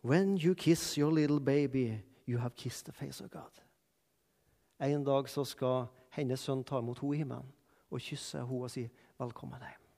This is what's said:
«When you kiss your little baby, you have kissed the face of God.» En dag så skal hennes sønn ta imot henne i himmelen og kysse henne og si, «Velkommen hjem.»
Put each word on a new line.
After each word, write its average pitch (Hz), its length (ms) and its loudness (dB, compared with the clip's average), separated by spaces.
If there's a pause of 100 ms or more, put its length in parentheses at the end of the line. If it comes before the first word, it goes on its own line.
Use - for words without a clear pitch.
«When 190 360 4
you 170 160 4
kiss - 440 2
your 147 140 4
little 147 280 4
baby, 131 600 2 (260)
you 120 120 0
have 120 180 -4
kissed - 300 -10
the - 60 -14
face 143 320 -10
of 185 60 -16
God.» - 300 -16 (1200)
En 143 240 0
dag 135 240 2
så 143 160 -2
skal 127 460 0 (260)
hennes 131 240 -2
sønn 135 240 -2
ta 135 160 -2
imot 120 220 -6
henne 143 120 0
i 151 60 0
himmelen 131 320 -6 (380)
og 123 100 -4
kysse - 400 -8
henne 123 240 -4
og 123 80 -8
si, 120 160 -6 (320)
«Velkommen 127 400 -8
hjem.» - 260 -18 (120)